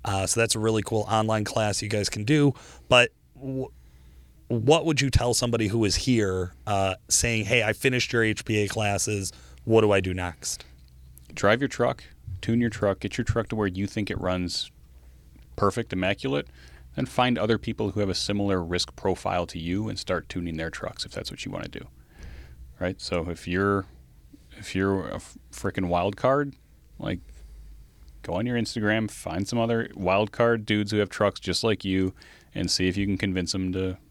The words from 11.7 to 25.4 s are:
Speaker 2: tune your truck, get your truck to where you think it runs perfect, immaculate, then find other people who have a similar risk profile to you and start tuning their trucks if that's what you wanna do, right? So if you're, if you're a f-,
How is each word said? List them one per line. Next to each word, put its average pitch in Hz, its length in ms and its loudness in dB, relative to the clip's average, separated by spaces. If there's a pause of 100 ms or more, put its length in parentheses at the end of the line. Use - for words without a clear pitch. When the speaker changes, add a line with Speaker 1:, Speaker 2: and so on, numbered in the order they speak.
Speaker 2:
tune 117 180 2
your 120 100 2
truck, 101 300 0
get - 180 -4
your 120 80 0
truck 113 240 0
to 113 60 -4
where 104 120 2
you 95 200 -2
think 101 240 -4
it - 80 -4
runs 90 500 -2 (840)
perfect, - 380 0
immaculate, 101 540 -2 (480)
then 131 100 -2
find 123 320 2
other 107 200 2
people 110 340 -4
who 104 100 -2
have 98 80 0
a 90 60 -2
similar 101 460 0
risk 87 360 -4
profile 90 500 0
to - 120 -12
you 92 280 -2
and 101 100 -6
start 87 300 -4
tuning 85 300 -6
their 80 120 -4
trucks - 360 -8
if - 80 -14
that's - 180 -8
what - 140 -10
you 95 60 -8
wanna - 180 -8
do, - 180 -12 (920)
right? 90 200 -4
So 87 300 -4
if 85 180 -8
you're, 98 380 2 (720)
if - 180 -12
you're 95 320 2
a 50 80 -8
f-, - 220 -12 (160)